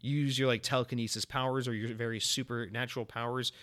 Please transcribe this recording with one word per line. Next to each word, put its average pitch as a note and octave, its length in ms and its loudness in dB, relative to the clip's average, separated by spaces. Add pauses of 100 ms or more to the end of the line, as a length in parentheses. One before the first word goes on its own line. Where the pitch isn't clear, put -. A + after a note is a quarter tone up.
use C#3 380 2
your, C3 80 6
like, A#2 160 4
telekinesis A#2 640 0
powers C3 420 0
or A#2+ 60 0
your A2+ 200 -2
very A2+ 280 -2
supernatural A#2+ 840 -2
powers A#2+ 460 -2 (120)